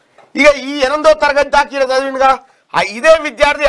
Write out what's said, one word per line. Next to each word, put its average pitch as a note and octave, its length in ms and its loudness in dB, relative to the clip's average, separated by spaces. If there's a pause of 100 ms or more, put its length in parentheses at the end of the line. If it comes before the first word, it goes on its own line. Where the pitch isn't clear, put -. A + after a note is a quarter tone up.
(360)
ఇక C#4+ 200 4
ఈ C#4 240 -8
ఎనిమిదో D4+ 340 2
తరగతి C#4+ 360 -2
దాకా C#4 280 -2
ఈడ C4+ 60 0
చదివిండుగా, C4 560 0 (360)
ఆ E3 60 0
ఇదే A#3 400 2
విద్యార్థి D4 480 -2